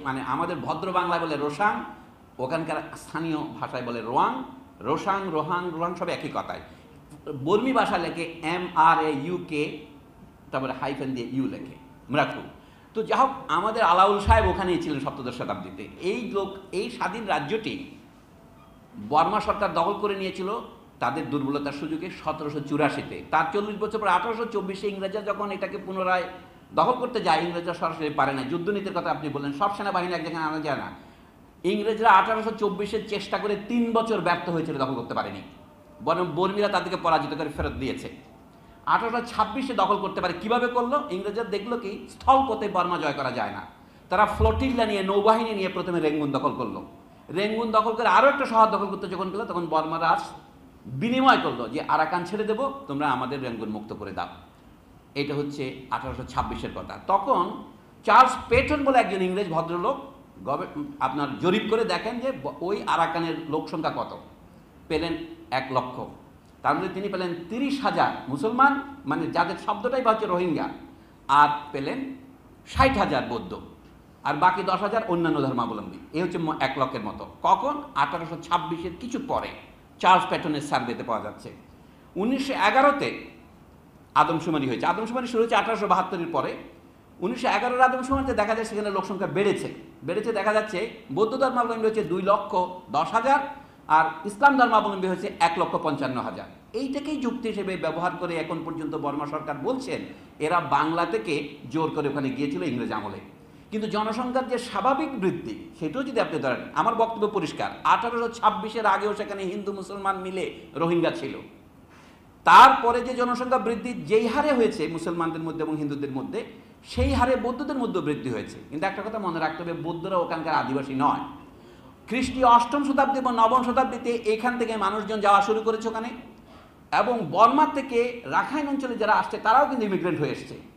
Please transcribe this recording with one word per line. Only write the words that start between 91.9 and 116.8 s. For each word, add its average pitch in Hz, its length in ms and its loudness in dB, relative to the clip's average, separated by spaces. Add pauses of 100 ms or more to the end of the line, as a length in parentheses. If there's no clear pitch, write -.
দুই 180 180 -2
লক্ষ 202 340 2 (360)
দশ 156 200 0
হাজার, 254 260 4 (500)
আর 156 160 8 (200)
ইসলাম 269 340 6
ধর্মাবলম্বী 214 500 4
হচ্ছে 185 320 -4
এক 170 180 4
লক্ষ 170 240 0
পঞ্চান্ন 135 380 -2
হাজার। 104 260 -8 (260)
এইটাকেই 277 440 -4
যুক্তি 233 320 -4
হিসেবে 190 280 -4
ব্যবহার 160 340 -2 (100)
করে 170 160 -4
এখন 165 280 -4
পর্যন্ত 151 300 -6
বর্মা 143 320 -4
সরকার 147 360 -6
বলছেন 175 380 -4 (380)
এরা 160 220 2
বাংলা 156 460 2
থেকে 151 420 -2 (220)
জোর 156 200 0
করে 143 180 -2
ওখানে 135 220 -2
গিয়েছিল 160 320 -4
ইংরেজ 120 300 -2
আমলে। 101 260 -6 (520)
কিন্তু 214 180 -4
জনসংখ্যার 247 600 -2
যে 247 100 0
স্বাভাবিক 262 640 0
বৃদ্ধি, 156 580 -4
সেটাও 165 240 -4
যদি 240 180 -2
আপনি 160 180 0
ধরেন, 131 220 -2 (140)
আমার 202 200 2
বক্তব্য 214 340 0
পরিষ্কার, 147 420 -4 (140)
আঠারোশো 233 440 2
ছাব্বিশের 214 580 0
আগেও 196 280 2
সেখানে 196 280 -6
হিন্দু 196 300 -4
মুসলমান 196 440 -4
মিলে 185 380 -6 (200)
রোহিঙ্গা 165 360 2
ছিল। - 240 -6 (1080)
তারপরে 240 560 10
যে 247 140 -2
জনসংখ্যা 247 440 2
বৃদ্ধি 233 340 -2
যেই 208 340 4
হারে 285 260 2
হয়েছে 214 360 2
মুসলমানদের 165 520 -2
মধ্যে 156 240 -4
এবং 156 120 -2
হিন্দুদের 143 340 -4
মধ্যে, 131 340 -6 (400)